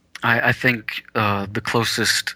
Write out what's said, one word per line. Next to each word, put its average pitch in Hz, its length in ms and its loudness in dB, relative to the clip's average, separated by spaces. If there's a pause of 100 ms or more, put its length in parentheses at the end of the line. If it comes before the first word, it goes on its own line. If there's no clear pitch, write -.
(260)
I, 120 240 4
I - 40 4
think, 120 500 -2 (120)
uh, 101 360 0
the 110 80 -4
closest - 760 0